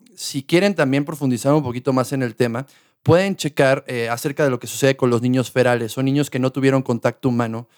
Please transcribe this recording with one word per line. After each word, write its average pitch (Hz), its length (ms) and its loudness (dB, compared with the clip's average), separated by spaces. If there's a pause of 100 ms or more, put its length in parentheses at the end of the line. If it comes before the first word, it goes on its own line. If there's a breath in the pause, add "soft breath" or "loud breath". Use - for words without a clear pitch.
(160)
si - 260 -6
quieren 190 320 2
también 143 300 2
profundizar 139 480 -2
un 151 100 2
poquito 123 300 -2
más 131 200 0
en 131 100 -2
el 117 120 -4
tema, 120 320 -2 (360 soft breath)
pueden 190 340 2
checar, 139 500 0
eh, 117 220 -4
acerca 139 360 -4
de 139 60 2
lo 123 80 0
que 120 80 -16
sucede 135 300 0
con 127 140 2
los 120 100 2
niños 127 300 0
ferales. 120 420 0
Son 131 140 -4
niños 139 240 0
que 131 80 -6
no 127 120 0
tuvieron 135 320 2
contacto 120 460 -2
humano 117 500 -2